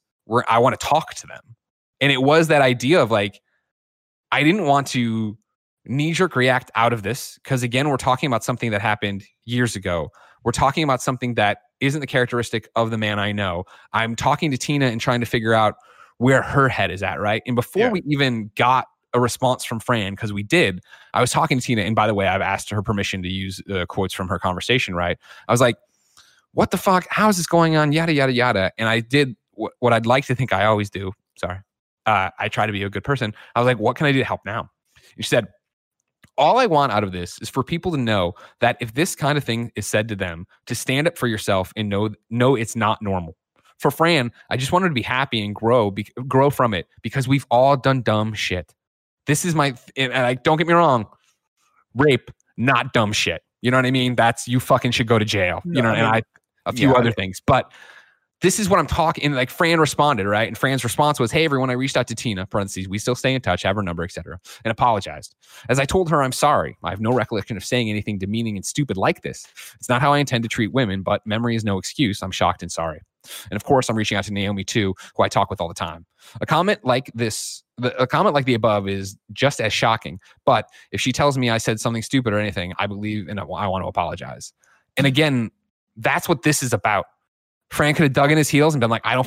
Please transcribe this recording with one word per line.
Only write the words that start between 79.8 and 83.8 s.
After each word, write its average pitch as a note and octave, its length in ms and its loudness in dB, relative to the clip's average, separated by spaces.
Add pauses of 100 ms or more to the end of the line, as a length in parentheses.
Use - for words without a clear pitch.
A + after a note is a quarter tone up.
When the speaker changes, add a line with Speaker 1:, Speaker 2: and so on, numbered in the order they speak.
Speaker 1:
But A#2 240 2 (220)
if G2+ 100 -6
she C3 100 0
tells C#3+ 240 2
me B2+ 140 0
I A2+ 80 2
said A2 220 -2
something A#2 240 -4
stupid A#2+ 300 0
or G#2 40 0
anything, F#2+ 400 -4
I G2 80 -2
believe G#2 420 -6
and F#2+ 120 -8
I, - 40 -8
I F#2 240 -6
want F#2 160 -2